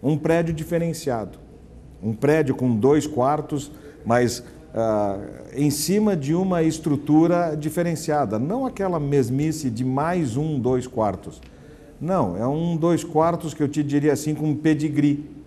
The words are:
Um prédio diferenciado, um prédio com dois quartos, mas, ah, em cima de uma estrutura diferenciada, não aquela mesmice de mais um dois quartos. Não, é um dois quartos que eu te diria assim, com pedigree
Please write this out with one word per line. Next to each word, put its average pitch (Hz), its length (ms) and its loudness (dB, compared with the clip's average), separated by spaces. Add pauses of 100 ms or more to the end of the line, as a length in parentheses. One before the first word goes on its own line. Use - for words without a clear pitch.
Um 147 140 2
prédio 165 360 0
diferenciado, 156 840 -4 (640)
um 110 120 -2
prédio 143 420 2
com 123 200 0
dois 139 320 4
quartos, 147 640 -2 (340)
mas, 120 380 2 (300)
ah, 107 440 0 (380)
em 147 160 2
cima 208 440 0
de 147 200 -2
uma 180 280 0
estrutura 160 960 2
diferenciada, 151 800 -2
não 220 280 -2
aquela 185 320 -2
mesmice 139 720 0
de 113 140 -4
mais 139 540 0
um 151 220 -2
dois 123 280 0
quartos. 104 540 -4 (580)
Não, 143 380 0
é 113 100 -2
um 165 300 0
dois 165 260 2
quartos 165 520 0
que - 80 -4
eu 139 40 2
te 147 160 -2
diria 143 300 2
assim, 151 220 -2
com 151 200 -2
pedigree 147 920 0